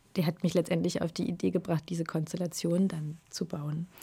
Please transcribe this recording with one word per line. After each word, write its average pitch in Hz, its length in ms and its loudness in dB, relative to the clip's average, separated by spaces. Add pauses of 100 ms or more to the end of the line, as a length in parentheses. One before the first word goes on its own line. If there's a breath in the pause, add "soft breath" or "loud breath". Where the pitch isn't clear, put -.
(160)
die 160 100 2
hat 165 180 -2
mich 170 100 2
letztendlich 175 480 2
auf 170 100 0
die - 160 -2
Idee 175 240 0
gebracht, 170 380 0
diese 165 160 -2
Konstellation 170 800 0
dann 156 300 -4 (120)
zu - 160 -4
bauen. 156 420 -4 (160 loud breath)